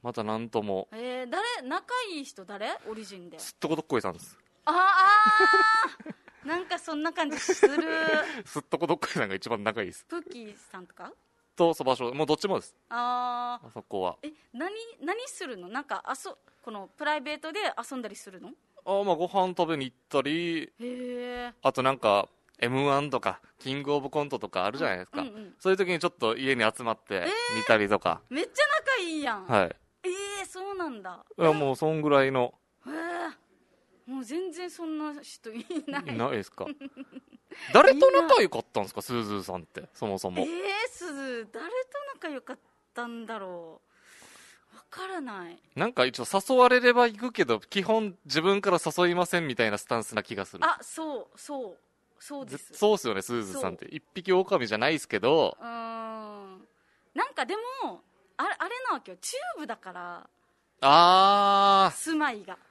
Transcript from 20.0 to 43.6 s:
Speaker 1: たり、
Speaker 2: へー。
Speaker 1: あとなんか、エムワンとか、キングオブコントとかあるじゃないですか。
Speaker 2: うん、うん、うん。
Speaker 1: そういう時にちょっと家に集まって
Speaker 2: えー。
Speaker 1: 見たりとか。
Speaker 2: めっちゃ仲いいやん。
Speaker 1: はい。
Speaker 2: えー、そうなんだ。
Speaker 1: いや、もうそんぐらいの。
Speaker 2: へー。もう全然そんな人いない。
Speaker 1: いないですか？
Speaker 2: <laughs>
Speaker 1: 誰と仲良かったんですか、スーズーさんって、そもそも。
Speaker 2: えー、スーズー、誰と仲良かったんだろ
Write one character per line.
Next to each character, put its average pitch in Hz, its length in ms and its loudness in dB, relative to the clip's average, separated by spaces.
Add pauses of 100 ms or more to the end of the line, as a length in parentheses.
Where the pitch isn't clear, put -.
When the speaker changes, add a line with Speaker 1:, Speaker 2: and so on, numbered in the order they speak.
Speaker 1:
た 139 120 2
り、 165 580 -2
Speaker 2:
へ 233 40 -12
ー。 247 720 -10 (100)
Speaker 1:
あ 135 80 4
と 131 100 -4
な 131 120 2
ん 131 40 -4
か、 101 320 2 (300)
エ 120 100 0
ム 135 180 0
ワ 139 120 2
ン 147 100 -4
と 127 100 -2
か、 - 220 -4 (160)
キ 131 160 -8
ン 143 80 -6
グ 143 120 -2
オ 143 80 0
ブ 135 100 -10
コ 151 120 -2
ン 143 60 -6
ト 135 80 -6
と 101 120 -8
か 92 160 -2
あ 104 60 0
る 131 60 -10
じ 156 80 -2
ゃ 123 40 0
な 92 60 -2
い - 40 -8
で 92 60 -12
す - 60 -20
か。 - 100 -6
Speaker 2:
う 285 40 -4
ん、 - 40 -12
う - 20 -16
ん、 - 40 -20
う 220 40 -16
ん。 202 200 -20
Speaker 1:
そ 185 100 0
う - 20 6
い - 20 6
う 190 40 2
時 185 140 0
に 170 80 0
ち 165 60 -4
ょ 175 40 2
っ - 20 -6
と 113 260 0
家 135 180 0
に 123 60 0
集 110 220 2
ま 113 80 -2
っ 107 100 -2
て - 140 -6
Speaker 2:
え 92 40 0 (340)
ー。 494 40 -2
Speaker 1:
見 494 80 -4
た 110 120 6
り 101 120 2
と 104 80 4
か。 87 320 0
Speaker 2:
め 285 140 -4
っ - 20 -2
ち - 140 -12
ゃ 587 40 6 (160)
仲 523 220 0
い 330 180 -4
い 285 40 -6
や 240 120 -2
ん。 196 120 -12
Speaker 1:
は 104 160 4
い。 85 120 -4 (280)
Speaker 2:
え 370 40 -4 (360)
ー、 - 20 -10
そ 381 280 -12
う - 20 -8
な 359 140 -6
ん 226 120 -14
だ。 180 240 -14 (120)
Speaker 1:
い - 40 -2
や、 160 120 6
も 147 180 0
う 127 40 0
そ 156 120 -2
ん 156 140 -2
ぐ 151 80 0
ら 139 160 6
い 135 60 0
の。 123 220 0 (320)
Speaker 2:
へ 254 40 -14
ー。 339 420 -8 (720)
も 262 140 -10
う 254 40 -10
全 330 280 -6
然 349 180 -10
そ 330 160 -12
ん 311 140 -6
な 294 220 -8
人 - 300 -18
い 220 140 -12 (220)
な 285 120 -6
い。 - 40 -10 (100)
Speaker 1:
い 117 40 -4
な 117 100 0
い - 40 0
で 101 120 -2
す - 80 -12
か？ - 160 -8 (500)
Speaker 2:
<laughs> - 560 -18
Speaker 1:
誰 359 220 10
と 523 160 10
仲 453 300 8
良 180 80 4
か 113 100 -4
っ - 120 -8
た 110 100 -2
ん - 20 0
で 95 60 -6
す - 40 -16
か、 101 80 -6
ス 123 120 -6
ー 117 100 0
ズ 104 120 -4
ー 95 80 -4
さ 92 140 -8
ん 87 60 -10
っ - 20 -18
て、 - 300 -16
そ - 100 -8
も 95 140 -2
そ 95 100 -4
も。 - 140 -2
Speaker 2:
え - 20 0
ー、 - 20 -6 (420)
ス - 160 -14
ー - 20 -8
ズ 262 440 -10
ー、 - 20 -20
誰 294 160 -10
と 427 40 -10 (400)
仲 349 160 -12
良 269 120 -10
か - 120 -14
っ - 60 -16 (340)
た 240 140 -8
ん 233 180 -12
だ 220 140 -10
ろ 170 420 -14 (920)